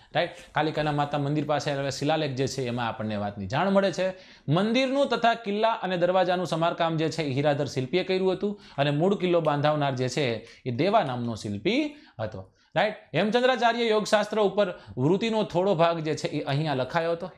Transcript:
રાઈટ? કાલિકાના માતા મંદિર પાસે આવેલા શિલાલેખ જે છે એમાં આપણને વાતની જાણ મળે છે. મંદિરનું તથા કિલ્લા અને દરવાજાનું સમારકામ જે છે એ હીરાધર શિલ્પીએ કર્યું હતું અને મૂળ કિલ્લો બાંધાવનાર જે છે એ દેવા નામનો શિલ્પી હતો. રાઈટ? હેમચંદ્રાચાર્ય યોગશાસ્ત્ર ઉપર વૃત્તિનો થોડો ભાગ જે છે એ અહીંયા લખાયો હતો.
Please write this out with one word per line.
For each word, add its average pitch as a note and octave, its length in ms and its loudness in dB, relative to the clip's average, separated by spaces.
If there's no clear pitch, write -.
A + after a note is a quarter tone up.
રાઈટ? E3+ 160 0
કાલિકાના D3+ 400 0
માતા D3 260 -2
મંદિર C#3+ 280 -2
પાસે D3 240 -2
આવેલા C#3 200 -2
શિલાલેખ D3 440 -2
જે C3+ 120 0
છે C3 200 -4
એમાં A#2+ 220 -2
આપણને G#2+ 280 -4
વાતની G2+ 300 -6
જાણ D#3+ 240 0
મળે G3 220 4
છે. F#3 220 -2
મંદિરનું B3+ 600 2
તથા A#3 260 2
કિલ્લા A3 380 0
અને F#3 240 -2
દરવાજાનું F3+ 500 2
સમારકામ E3 500 0
જે D#3 120 0
છે D#3+ 140 -4
એ C#3+ 100 -2
હીરાધર C#3 340 0
શિલ્પીએ C3 380 -2
કર્યું F#3+ 280 0
હતું G3+ 280 -4
અને D3 120 2
મૂળ E3 240 2
કિલ્લો F3 260 2
બાંધાવનાર D3 540 0
જે B2+ 140 -2
છે B2 380 -2
એ C3 40 -4
દેવા F3+ 340 2
નામનો A#2+ 300 -4
શિલ્પી F3 640 -2
હતો. G#2 340 -10
રાઈટ? G#3 180 0
હેમચંદ્રાચાર્ય A#3 760 2
યોગશાસ્ત્ર G#3+ 520 2
ઉપર G3 400 0
વૃત્તિનો G3+ 460 2
થોડો F#3 320 0
ભાગ E3 260 2
જે D#3 140 -2
છે E3 140 -6
એ D3 140 -4
અહીંયા C#3+ 320 -2
લખાયો E3 380 -2
હતો. E3+ 140 -6